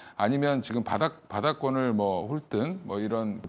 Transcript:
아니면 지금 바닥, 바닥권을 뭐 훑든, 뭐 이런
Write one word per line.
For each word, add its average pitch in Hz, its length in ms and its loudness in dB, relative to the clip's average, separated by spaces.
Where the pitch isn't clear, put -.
아니면 139 460 2
지금 113 200 -2
바닥, 104 460 -2
바닥권을 131 640 0
뭐 98 340 2
훑든, 151 580 -2
뭐 98 140 -4
이런 107 500 -2